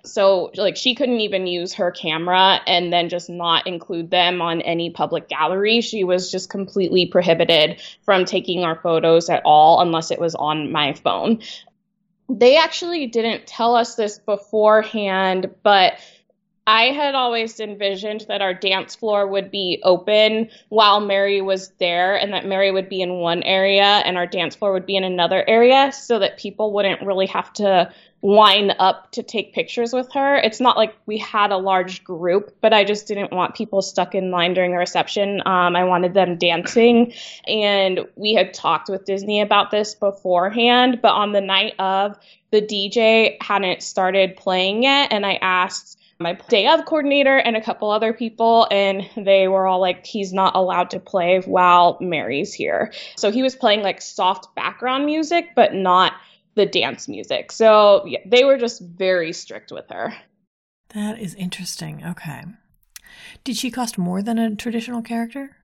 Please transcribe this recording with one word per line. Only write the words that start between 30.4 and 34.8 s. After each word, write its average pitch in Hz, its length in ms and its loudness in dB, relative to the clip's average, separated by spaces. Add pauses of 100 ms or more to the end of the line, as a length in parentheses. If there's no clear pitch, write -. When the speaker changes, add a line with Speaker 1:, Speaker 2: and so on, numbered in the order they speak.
Speaker 1:
not 247 200 2
like 220 160 0 (100)
we 214 140 -6
had 208 340 0
a 190 60 0
large 185 440 -2
group, 180 600 -4
but 220 100 4
I 208 100 6
just 208 240 -2
didn't 202 240 -6
want 180 240 -2
people 196 280 -4
stuck 180 320 -4
in 185 160 -2
line 175 240 0
during 180 160 0
the 175 80 -2
reception. 196 680 -2